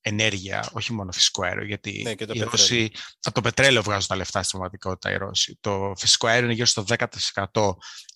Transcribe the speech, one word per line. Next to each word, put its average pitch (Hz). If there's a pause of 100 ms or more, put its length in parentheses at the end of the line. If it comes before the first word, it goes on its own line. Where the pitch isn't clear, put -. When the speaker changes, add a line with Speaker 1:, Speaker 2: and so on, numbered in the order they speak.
Speaker 1:
ενέργεια, 104
όχι 110
μόνο 95
φυσικό -
αέριο, 98
γιατί 104
Speaker 2:
Ναι, 113
και 107
το 110
Speaker 1:
οι 117
Speaker 2:
πετρέλαιο. 113
Speaker 1:
Ρώσοι, 113 (320)
από -
το 123
πετρέλαιο 117
βγάζουν 101
τα 95
λεφτά 95
στην 95
πραγματικότητα 95
οι -
Ρώσοι. 98
Το 98
φυσικό -
αέριο 120
είναι 117
γύρω 117
στο -
δέκα 117
τοις -
εκατό 98 (380)